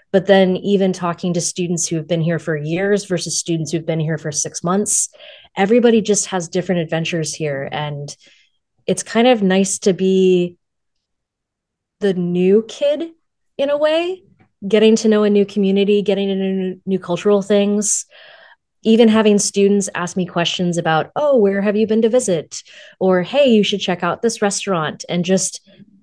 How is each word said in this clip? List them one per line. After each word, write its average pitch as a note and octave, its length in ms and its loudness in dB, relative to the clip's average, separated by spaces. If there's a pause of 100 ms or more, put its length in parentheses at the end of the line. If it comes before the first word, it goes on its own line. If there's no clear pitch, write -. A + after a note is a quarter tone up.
(120)
But F#3+ 140 2
then F#3+ 320 4
even F#3+ 340 0
talking F3 420 -4
to F3 60 -4
students F3 480 -4
who've D#3 180 -6
been E3 140 -2
here D#3+ 180 0
for D#3 180 -4
years F#3+ 480 -2
versus E3+ 360 -6
students D#3+ 320 -4
who've D#3+ 120 -4
been D#3+ 140 -4
here D#3 200 -4
for D#3 120 -10
six - 320 -6
months, G3 460 -2 (480)
everybody A3 440 4
just G3+ 260 0
has F3 220 -6
different F3 340 -2
adventures E3 520 -4
here. C#3 380 -6
And D3 420 -8 (720)
it's - 160 -2
kind A#3 240 0
of A#3 160 4
nice F#3+ 380 2
to G3 120 2
be F#3 640 2 (1400)
the G3 160 0
new F3+ 540 2
kid D4+ 420 -2 (480)
in C#4 120 -2
a D4 60 0
way, E4+ 460 -2 (460)
getting A3 280 6
to A3+ 120 0
know G#3+ 160 2
a G#3 60 2
new G3+ 140 4
community, G3+ 580 0
getting G3 260 -2
into F#3+ 160 -2
new, F#3 420 -4
new F#3+ 140 -2
cultural F#3+ 420 0
things, G#3 640 0 (760)
even A3+ 260 6
having G#3+ 300 4
students G3+ 580 2
ask F3 200 -6
me F3+ 100 -2
questions F3 500 -2
about, D#3+ 400 0
"Oh, C#4+ 220 2
where G3 240 2
have G#3 140 0
you A3 100 0
been A3 160 0
to A3+ 80 2
visit?" G3+ 520 -2 (380)
Or, F#3 220 2
"Hey, C4 280 2
you G#3 140 6
should G3 160 -4
check F3+ 240 -4
out F3 160 -2
this A3+ 220 -4
restaurant," F3+ 640 -4
and F3 160 -2
just F#3 420 -2 (360)